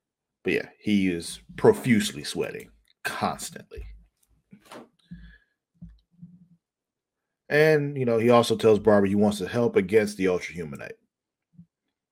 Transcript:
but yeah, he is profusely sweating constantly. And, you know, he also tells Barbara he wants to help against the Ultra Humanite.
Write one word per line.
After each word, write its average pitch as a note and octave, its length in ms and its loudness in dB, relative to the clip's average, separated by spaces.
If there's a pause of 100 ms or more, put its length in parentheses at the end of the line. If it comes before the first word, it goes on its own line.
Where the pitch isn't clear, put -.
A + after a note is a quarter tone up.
(420)
but F#2 100 -2
yeah, - 160 -4 (120)
he G2+ 280 0
is E2+ 320 -6 (160)
profusely G#2 680 2
sweating - 460 -8 (340)
constantly. - 800 -10 (3750)
And, D3 480 2
you C3 80 -4
know, A#2 140 0
he A#2 120 2
also A#2 260 4
tells G#2+ 220 4
Barbara G2+ 300 4
he G2 60 -2
wants G#2 240 2
to F2+ 100 -8
help A#2 280 0
against G#2 400 2
the F#2 120 0
Ultra F2 260 -4
Humanite. C#2 440 -14 (1120)